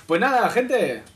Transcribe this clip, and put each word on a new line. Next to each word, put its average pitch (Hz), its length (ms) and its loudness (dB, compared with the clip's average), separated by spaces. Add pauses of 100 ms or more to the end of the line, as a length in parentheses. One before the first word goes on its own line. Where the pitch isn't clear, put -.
Pues 165 120 0
nada, 240 300 2
gente. 220 540 -2 (140)